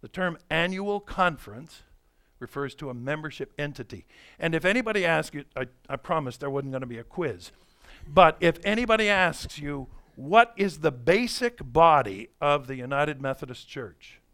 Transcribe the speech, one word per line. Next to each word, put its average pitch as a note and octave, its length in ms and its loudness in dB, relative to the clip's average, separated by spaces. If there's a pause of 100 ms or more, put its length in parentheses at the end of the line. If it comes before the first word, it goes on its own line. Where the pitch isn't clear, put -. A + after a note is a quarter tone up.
The C3 60 -18
term F3+ 300 -4 (120)
annual F#3+ 500 -2
conference D#3+ 840 -4 (560)
refers C3+ 360 -8
to C#3+ 140 -10
a B2+ 40 -8
membership D3 640 -8
entity. C3 480 -8 (320)
And E3 160 -2
if D#3+ 120 0
anybody G#3 400 0
asks D#3+ 300 0
you, C#3 100 -10 (100)
I, C3 120 -6 (220)
I C#3 60 -6
promised C#3+ 460 -4
there C#3+ 80 -6
wasn't C#3 240 -4
gonna C3 120 -6
be A#2+ 140 -12
a A#2 40 -16
quiz, A#2 480 -6 (560)
but D#3+ 320 8
if E3 260 2
anybody A3 420 2
asks F#3 500 0
you, C#3+ 300 -8 (300)
"What G#3+ 400 4
is F#3 220 0
the D3+ 120 2
basic A3 720 0
body C3 680 4 (120)
of D3 260 0
the C3+ 80 -8
United C#3 460 -2
Methodist C3+ 480 -8
Church?" - 500 -14 (140)